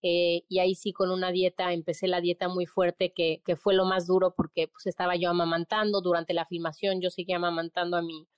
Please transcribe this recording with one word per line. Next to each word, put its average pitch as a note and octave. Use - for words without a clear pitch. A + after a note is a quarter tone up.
eh, F3
y F#3
ahí F#3+
sí F#3
con F#3
una F#3
dieta, F3+
empecé E3+
la F3+
dieta F3
muy F3+
fuerte F3
que, E3
que F3
fue G3
lo F#3+
más F#3
duro F#3
porque, D#3+
pues, -
estaba F3+
yo F3
amamantando F3
durante F3
la E3
filmación, F3+
yo F3+
seguía F3+
amamantando F3
a E3+
mi E3